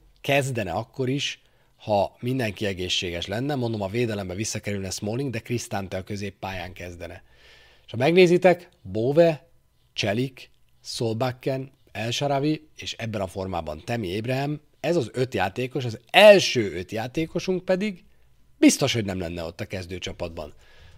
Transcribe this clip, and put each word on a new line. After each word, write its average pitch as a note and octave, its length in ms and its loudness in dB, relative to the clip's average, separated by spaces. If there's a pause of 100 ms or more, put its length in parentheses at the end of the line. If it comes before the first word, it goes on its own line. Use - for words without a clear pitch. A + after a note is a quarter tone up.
(200)
kezdene C3 520 -2
akkor A2+ 360 -4
is, C3+ 340 -4 (340)
ha G2+ 440 0
mindenki A#2+ 460 -4
egészséges F2+ 600 -4
lenne. B2+ 280 -4
Mondom, A2+ 280 -2
a F#2+ 60 -2
védelembe G2+ 460 -4
visszakerülne G2+ 560 -6
Smalling, B2 400 -6
de A2 100 -6
Cristante G2 560 -6
a F#2 60 -6
középpályán F#2+ 720 -10
kezdene. F2 500 -14 (600)
És - 60 -20
ha A2 60 -10
megnézitek, F3 720 6 (140)
Bove, C#3 680 2 (440)
Cselik, A#2 580 -4 (320)
Solbakken, B2+ 880 -4 (200)
El A2 180 -4
Sharawi, C#3+ 680 -2
és - 160 -10
ebben A2+ 280 -6
a F#2+ 60 -2
formában E2+ 580 -6
Tammy A2 320 -4
Abraham, C3+ 440 -4 (200)
ez E3 160 0
az B2 160 -2
öt B2 220 -2
játékos, B2 500 -2
az A2 160 -8 (100)
első F3 600 8
öt F2+ 180 -8
játékosunk D#3+ 720 -4
pedig F#3+ 400 -2 (540)
biztos, B3+ 340 6
hogy A#2 120 -2
nem F#2+ 140 -4
lenne F2 240 -6
ott E2 180 -8
a G#2 60 -10
kezdőcsapatban, F2 880 -10 (440)